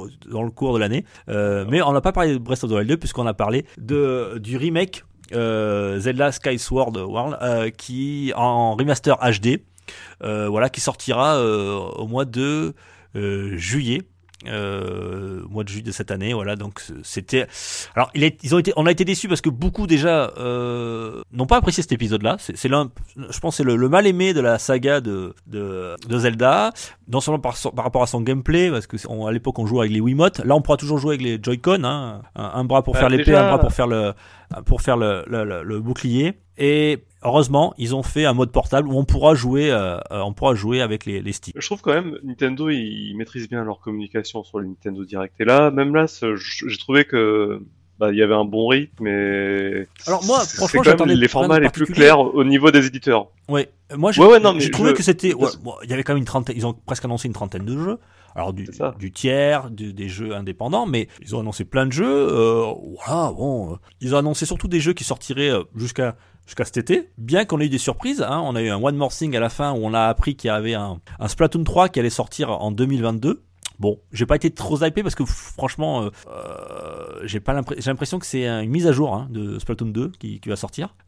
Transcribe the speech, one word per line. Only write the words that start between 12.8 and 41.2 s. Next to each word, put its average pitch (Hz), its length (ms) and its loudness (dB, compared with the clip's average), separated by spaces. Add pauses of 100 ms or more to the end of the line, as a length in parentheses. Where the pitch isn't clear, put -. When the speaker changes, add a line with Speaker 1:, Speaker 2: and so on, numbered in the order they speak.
Speaker 1:
euh, 101 420 -4
juillet. 120 440 -2 (440)
Euh, 95 1040 -8
mois 104 140 -6
de 101 60 -8
juillet 107 140 -10
de 110 80 -8
cette 101 200 -8
année, 98 220 -4
voilà. 104 220 -4
Donc 101 240 -12
c-, - 220 -16
c'était, - 460 -4 (480)
alors 127 180 0
il 147 100 0
est, 156 200 2
ils 131 100 -2
ont 175 60 6
été, 175 160 2
on 156 100 2
a 175 60 6
été 180 120 2
déçus 190 240 -2
parce 175 140 0
que 160 80 0
beaucoup 175 380 -2
déjà, 156 500 4
euh, 120 840 -6 (120)
n'ont 127 140 -2
pas 233 100 4
apprécié 190 240 0
cet - 100 -8
épisode-là. 110 480 0
C'est, - 160 -10
c'est - 140 -4
l'un, 139 220 0 (400)
je - 80 -10
pense, 160 180 -4
c'est 147 60 0
le, 123 120 4
le 123 140 4
mal 190 160 6
aimé 185 300 2
de 147 40 2
la 117 200 2
saga 139 420 0
de, 95 320 -6 (140)
de, 95 480 -8 (120)
de 117 120 -2
Zelda. 127 520 2 (360)
Non 127 120 -2
seulement 151 200 -2
par, 123 160 -4 (200)
par 120 80 -2
rapport 123 200 0
à 117 40 4
son 120 140 -2
gameplay, 135 480 2
parce 120 160 -2
que - 120 -10
c'est, - 120 -12
on, 110 160 -8
à 107 60 -2
l'époque 117 260 -2
on 113 80 -2
jouait 117 160 2
avec 107 100 2
les 107 100 2
Wiimotes. 143 440 2
Là, 135 100 6
on 151 60 4
pourra 143 160 2
toujours 147 220 -2
jouer 147 160 0
avec 131 80 -4
les 113 180 -2
Joy-Con, 127 420 0
hein. 120 380 -6 (140)
Un, 104 180 -10
un 127 100 -2
bras 135 200 4
pour - 100 0
Speaker 2:
Bah, 131 60 4
Speaker 1:
faire 131 100 4
l'épée, 131 160 4
Speaker 2:
déjà 151 180 8
Speaker 1:
un 202 60 4
bras - 100 6
pour - 140 4
faire 123 140 0
le, 107 260 0 (520)
pour - 160 4
faire 127 160 2
le, 104 280 0
le, 113 200 -4
le, 90 180 -6
le 104 160 -6
bouclier. 123 540 -2 (260)
Et 147 460 2 (180)
heureusement, 143 540 2
ils 120 180 -4
ont 135 60 -2
fait 151 240 -2
un 131 80 4
mode 123 180 2
portable 135 360 2
où 135 100 -2
on 139 80 2
pourra 151 300 6
jouer, 131 360 2
euh, 95 260 0 (140)
euh, 101 100 -4
on 101 120 -4
pourra 135 220 2
jouer 113 260 0
avec 107 240 -4
les, 98 160 -6